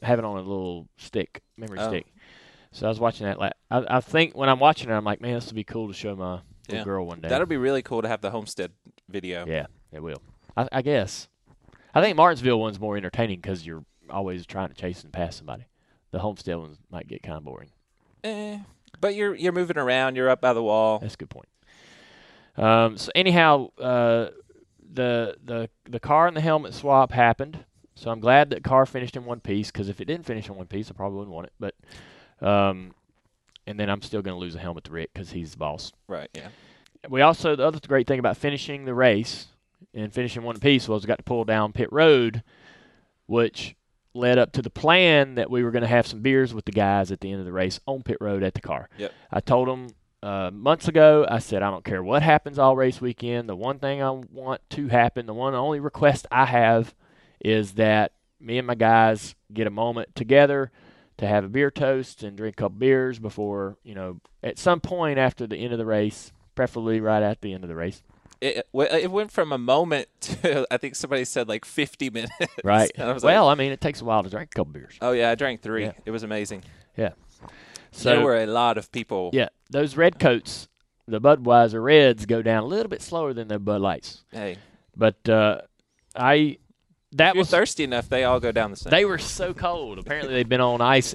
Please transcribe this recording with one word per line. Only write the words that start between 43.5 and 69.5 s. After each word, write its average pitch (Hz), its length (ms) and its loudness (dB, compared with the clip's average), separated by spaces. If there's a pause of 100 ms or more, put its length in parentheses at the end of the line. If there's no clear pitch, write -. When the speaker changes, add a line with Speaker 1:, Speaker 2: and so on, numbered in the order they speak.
Speaker 1:
led 123 240 4
up 117 140 4
to 131 100 -4
the 110 80 -10
plan 156 640 4
that 120 160 -4
we 123 140 0
were 120 60 -2
gonna 120 160 0
have 120 200 2
some 110 140 -12
beers 131 340 2
with 107 120 -10
the 107 60 -6
guys 98 380 2
at 95 100 -8
the 98 100 -8
end 98 100 -8
of 92 60 -10
the 87 60 -12
race 92 340 -4
on 135 160 -6
pit - 180 -4
road 101 220 -2
at 92 120 0
the - 60 -10
car. 80 280 -8 (100)
Speaker 2:
Yep. 101 140 -10 (180)
Speaker 1:
I 98 100 -4
told 127 280 2
'em, 127 200 -8 (340)
uh, 98 300 -4
months 135 360 0
ago, 151 400 8
I 117 100 0
said, 98 240 -2
"I 101 80 0
don't 92 140 -8
care 92 180 -4
what 123 200 0
happens 151 360 2
all 135 180 6
race 131 240 0
weekend. 120 480 -6
The 95 80 -8
one 127 220 -6
thing 139 240 -6
I 135 80 -2
want 131 600 -10
to 143 180 -6
happen, 117 380 2
the 110 80 -10
one 131 200 -4
only 143 260 -4
request 143 500 0
I 131 160 4
have 117 480 4 (460)
is 107 340 0
that 107 380 2 (280)
me 117 160 -6
and 127 100 -4
my 120 80 -2
guys 113 600 4 (180)
get 110 140 -2
a 104 40 -2
moment 113 440 -6
together 135 560 4 (480)
to 104 80 -4
have 104 180 2
a 98 40 -10
beer 139 220 0
toast 135 520 -2
and 101 160 -12
drink 107 160 -8
a - 20 -20
couple 98 220 -4
beers 131 400 2
before, 101 640 -6
you 107 120 -18
know, 92 260 -12 (220)
at - 160 -8
some 175 220 0
point 160 380 -4
after 123 280 0
the 107 120 -8
end 120 140 -6
of 117 60 -4
the 113 60 -4
race, 107 480 -2 (220)
preferably 113 460 -2
right 107 220 2
at 104 200 -2
the 104 100 -10
end 92 120 -12
of 87 40 -12
the 82 80 -10
race." 85 260 -8 (380)
Speaker 2:
It, - 340 -4
it, 139 180 0 (120)
it 180 60 -4
went 208 200 -4
from 160 220 -2